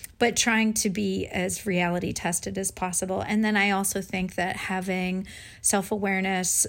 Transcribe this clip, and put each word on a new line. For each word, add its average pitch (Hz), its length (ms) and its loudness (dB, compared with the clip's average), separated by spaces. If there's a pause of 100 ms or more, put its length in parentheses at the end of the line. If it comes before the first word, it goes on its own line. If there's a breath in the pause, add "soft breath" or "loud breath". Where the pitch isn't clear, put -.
(180 loud breath)
but 240 180 4
trying 220 380 4
to 220 160 0
be 196 360 -2
as 180 400 -4
reality 175 460 0
tested 185 460 -4
as 190 120 -2
possible. 185 520 -2
And 214 220 2
then 214 120 2
I 202 160 4
also 196 280 0
think 185 360 -4
that 180 200 0
having 185 680 -2 (360 loud breath)
self-awareness 190 1080 0